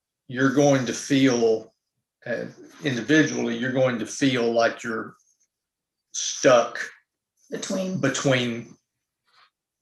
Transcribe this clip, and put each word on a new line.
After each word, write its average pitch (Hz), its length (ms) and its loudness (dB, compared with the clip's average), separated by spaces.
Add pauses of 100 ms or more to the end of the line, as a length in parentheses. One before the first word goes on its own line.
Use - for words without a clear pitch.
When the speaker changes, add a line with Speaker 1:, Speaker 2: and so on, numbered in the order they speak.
(280)
Speaker 1:
you're 131 260 0
going 139 320 4
to 113 80 -4
feel, 120 800 2 (520)
uh, 120 200 -8 (380)
individually, 123 720 0
you're 123 140 -4
going 127 280 0
to - 60 -6
feel 127 460 0
like 117 320 0
you're 113 320 -8 (960)
stuck - 680 2 (720)
Speaker 2:
Between 190 480 -6
Speaker 1:
between 123 760 -2 (1080)